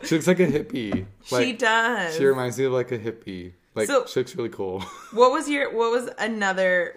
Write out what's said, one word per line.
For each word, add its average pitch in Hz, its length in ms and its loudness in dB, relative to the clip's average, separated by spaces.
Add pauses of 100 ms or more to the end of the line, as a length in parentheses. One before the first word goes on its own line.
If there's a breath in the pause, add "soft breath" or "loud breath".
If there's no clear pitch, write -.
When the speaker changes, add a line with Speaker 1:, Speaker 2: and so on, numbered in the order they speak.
Speaker 1:
She - 140 0
looks 147 100 0
like 180 140 4
a 180 60 6
hippie. 113 600 -2 (180)
Speaker 2:
She - 100 -6
Speaker 1:
Like, 247 240 2
Speaker 2:
does. 226 580 2
Speaker 1:
she 147 80 2
reminds 127 340 2
me 135 80 2
of, 131 60 2
like, 123 200 0
a 120 60 -4
hippie. 95 540 -10 (220)
Like, 110 120 0
Speaker 2:
So 277 200 2
Speaker 1:
she - 140 -2
looks 123 160 -4
really 117 140 -4
cool. 95 300 -6
<laughs> - 320 -14
Speaker 2:
what 240 200 6
was 285 160 -4
your, 285 240 -2
what 226 180 0
was 247 280 -2
another, 190 800 0